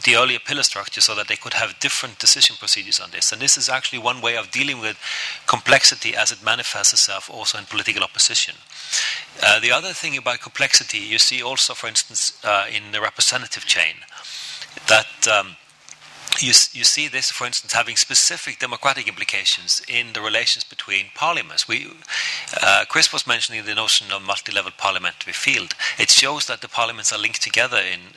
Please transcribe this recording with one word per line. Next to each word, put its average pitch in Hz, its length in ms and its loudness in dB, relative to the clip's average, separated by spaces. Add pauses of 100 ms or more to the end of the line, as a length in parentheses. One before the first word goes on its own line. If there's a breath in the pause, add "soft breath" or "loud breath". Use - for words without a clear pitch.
the 120 100 6
earlier 123 240 4
pillar 143 240 -4
structure 101 380 -4
so 110 140 4
that 104 120 -4
they 104 100 -2
could - 180 -8
have 110 260 -2
different 127 400 -4
decision - 360 4
procedures 98 440 -2
on 90 100 -10
this. 87 220 0
And 110 100 -8
this 139 140 4
is 131 120 -2
actually 131 300 -2
one 120 220 -2
way 117 160 0
of 104 160 -6
dealing 135 280 -2
with 110 160 -4 (500 loud breath)
complexity 123 680 4
as - 160 0
it 110 140 -8
manifests 110 480 0
itself 98 360 0
also 107 300 -6
in 101 60 -10
political 101 400 -2
opposition. - 500 0 (880 loud breath)
Uh, 104 180 6
the 117 100 2
other 165 220 2
thing 156 240 -6
about 123 240 -2
complexity, - 580 0
you 107 200 0
see 127 240 2
also, 131 320 0
for 117 140 -8
instance, - 560 -2
uh, 101 240 2
in 104 240 -6
the 107 80 -2
representative - 640 -2
chain, 80 300 2 (960 loud breath)
that, 110 400 4
um, 98 280 0 (840)
you 131 100 0
s-, - 240 6
you 120 100 -2
see 147 240 2
this, 135 220 -2
for - 160 -4
instance, - 260 -4
having 117 240 0
specific - 600 2
democratic 131 500 -2
implications 95 800 0
in 120 240 -2
the 113 80 -6
relations 110 440 0
between 98 500 -4
parliaments. 135 540 -2
We, 113 180 -2 (760 loud breath)
uh, 98 260 6
Chris 156 240 2
was 147 140 -4
mentioning 113 380 -2
the 104 100 -4
notion 107 380 0
of 98 100 -4
multi-level 98 540 -4
parliamentary 90 560 -4
field. 110 420 -2 (240 loud breath)
It 104 120 2
shows 143 360 4
that 120 140 -6
the - 80 -12
parliaments 113 440 -2
are 107 80 -4
linked 107 220 -2
together 120 360 2
in, 92 220 -2 (160)